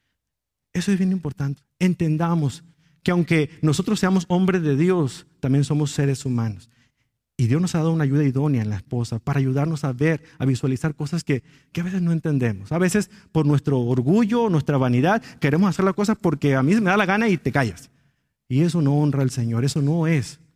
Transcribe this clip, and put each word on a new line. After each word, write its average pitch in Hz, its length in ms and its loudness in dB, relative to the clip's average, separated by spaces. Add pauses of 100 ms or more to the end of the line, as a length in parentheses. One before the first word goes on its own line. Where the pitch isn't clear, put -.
(720)
Eso 180 180 -2
es 190 60 2
bien 185 140 0
importante. 143 520 -6 (160)
Entendamos 165 840 0 (400)
que 180 80 0
aunque 165 380 2 (120)
nosotros 185 380 0
seamos 190 280 2
hombres 185 340 2
de 147 140 0
Dios, 165 520 0 (120)
también 139 240 2
somos 147 280 0
seres 139 340 -2
humanos. 113 440 -4 (680)
Y 123 100 2
Dios 139 140 2
nos 180 120 -2
ha 170 60 0
dado 160 120 0
una 160 120 0
ayuda 143 200 2
idónea 139 380 0
en 107 80 -4
la 104 60 -4
esposa 117 440 -6
para 143 200 -4
ayudarnos 143 440 -2
a 135 100 -4
ver, 151 300 -2 (140)
a 131 80 -4
visualizar 135 480 -2
cosas 151 300 -8
que, 139 180 -2 (300)
que 170 100 -6
a - 20 -2
veces 185 180 -4
no 170 100 0
entendemos. 127 600 -2
A 156 60 -2
veces 185 320 0 (220)
por 156 140 0
nuestro 143 340 0
orgullo, 196 680 2
nuestra 147 280 2
vanidad, 131 440 2 (180)
queremos 160 300 2
hacer 180 160 0
las 190 100 0
cosas 208 240 0
porque 143 360 0
a 131 80 2
mí 151 100 4
se 226 80 2
me 180 100 2
da 202 60 2
la 208 80 2
gana 208 240 0
y 175 80 2
te 135 140 -4
callas. 120 380 -2 (580)
Y 131 140 0
eso 170 200 0
no 143 160 2
honra 143 260 2
al 127 80 0
Señor, 117 340 -2
eso 143 160 -2
no 156 240 0
es 156 340 -2 (160)